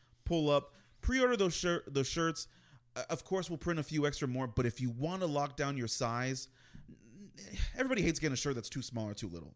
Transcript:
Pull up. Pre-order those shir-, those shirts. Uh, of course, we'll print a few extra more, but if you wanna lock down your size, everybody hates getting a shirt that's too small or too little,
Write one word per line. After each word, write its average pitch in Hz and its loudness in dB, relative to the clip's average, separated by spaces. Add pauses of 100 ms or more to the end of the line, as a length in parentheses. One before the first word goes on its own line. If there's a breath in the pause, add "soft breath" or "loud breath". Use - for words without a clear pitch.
(240 soft breath)
Pull 156 4
up. 143 4 (280 soft breath)
Pre-order 247 4
those 190 4
shir-, 170 0
those 139 0
shirts. 165 0 (480 soft breath)
Uh, 123 -6
of 156 -2
course, 185 -2
we'll 170 -4
print 170 0
a 147 0
few 151 0
extra 143 0
more, 127 -2
but 120 0
if 117 0
you 127 0
wanna 160 -2
lock 143 0
down 139 0
your 117 -2
size, 127 -2 (1300 loud breath)
everybody 254 2
hates 165 2
getting 147 2
a 123 0
shirt 143 0
that's 117 -6
too 135 -6
small 113 -4
or 104 -6
too 107 -8
little, 82 -12